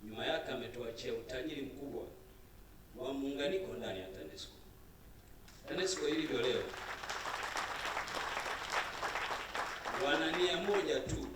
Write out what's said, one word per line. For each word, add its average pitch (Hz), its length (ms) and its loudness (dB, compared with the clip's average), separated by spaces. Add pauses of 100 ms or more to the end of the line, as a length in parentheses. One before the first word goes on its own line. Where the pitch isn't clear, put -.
nyuma 107 220 -4
yake - 260 2
ametuachia 117 600 -2
utajiri 139 480 -2
mkubwa - 420 -6 (920)
wa 131 160 -2
muunganiko 139 600 2
ndani - 260 -4
ya - 80 -6
tanesco. - 440 -10 (1160)
tanesco 151 400 2
ilivyo 147 340 4
leo, 127 200 6 (3500)
wana 160 320 6
nia 180 180 6
moja 185 440 4
tu - 360 0